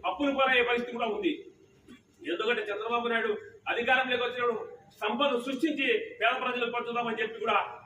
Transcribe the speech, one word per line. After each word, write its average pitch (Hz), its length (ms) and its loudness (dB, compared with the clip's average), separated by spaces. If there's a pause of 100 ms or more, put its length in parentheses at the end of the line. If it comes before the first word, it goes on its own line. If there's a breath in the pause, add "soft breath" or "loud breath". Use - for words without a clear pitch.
అప్పులు 285 300 0
పాలయ్యే 254 320 6
పరిస్థితి 240 280 -2
కూడా 233 180 0
ఉంది. 160 160 2 (1000)
ఎందుకంటే 220 380 0
చంద్రబాబు 233 380 -2
నాయుడు 226 240 0 (360)
అధికారంలోకి 247 560 2
వచ్చినప్పుడు 240 300 0 (480)
సంపద 240 300 2 (140)
సృష్టించి 269 420 0 (320)
పేద - 120 4 (100)
ప్రజలకు 240 320 -2
పంచుదామని 233 480 -2
చెప్పి - 200 -4
కూడా 220 140 2 (300)